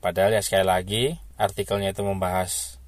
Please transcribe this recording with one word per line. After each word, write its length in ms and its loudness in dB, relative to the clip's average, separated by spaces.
Padahal 320 2
ya 80 2
sekali 240 2
lagi, 380 2
artikelnya 560 -2
itu 80 -4
membahas 840 -2